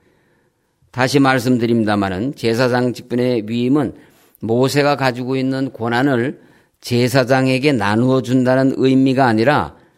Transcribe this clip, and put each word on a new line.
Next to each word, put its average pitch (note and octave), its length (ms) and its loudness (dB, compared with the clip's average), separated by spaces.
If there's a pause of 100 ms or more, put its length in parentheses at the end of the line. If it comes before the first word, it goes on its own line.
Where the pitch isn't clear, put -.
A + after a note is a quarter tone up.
(920)
다시 C3 280 0
말씀드립니다마는 A2+ 1160 0
제사장 B2 580 0
직분의 B2 540 -4
위임은 B2 460 0 (460)
모세가 C3 580 0
가지고 B2+ 380 -2
있는 C3+ 340 -4
고난을 A#2+ 720 -2 (400)
제사장에게 C3 920 0
나누어 A#2+ 480 0
준다는 C3 540 0
의미가 C3 500 2
아니라 A2+ 500 0 (220)